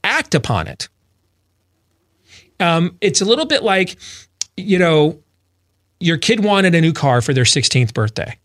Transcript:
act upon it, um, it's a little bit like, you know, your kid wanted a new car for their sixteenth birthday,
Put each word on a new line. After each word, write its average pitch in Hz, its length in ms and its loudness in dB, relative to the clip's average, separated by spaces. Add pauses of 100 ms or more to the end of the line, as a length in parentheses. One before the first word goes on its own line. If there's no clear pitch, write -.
act 277 300 -4
upon 101 340 -2
it, - 200 -14 (1700)
um, 170 420 0
it's - 200 0
a 190 40 -2
little 254 200 0
bit 302 180 -2
like, 190 340 -2 (600)
you 190 220 0
know, 160 400 2 (800)
your 170 180 0
kid 214 260 0
wanted 196 320 2
a 170 60 4
new 160 120 2
car 127 280 0
for 139 120 -2
their 131 120 2
sixteenth 123 480 0
birthday, 110 520 -6